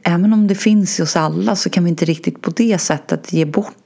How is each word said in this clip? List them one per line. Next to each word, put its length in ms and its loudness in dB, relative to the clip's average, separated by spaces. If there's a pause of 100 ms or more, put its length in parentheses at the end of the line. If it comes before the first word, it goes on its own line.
även 300 2
om 140 4
det 80 0
finns 440 2
i 40 0
oss 120 -2
alla 400 0
så 140 -4
kan 140 0
vi 60 2
inte 160 0
riktigt 360 -4
på 100 -4
det 260 2
sättet 560 -4
ge 120 2
bort 300 -4 (100)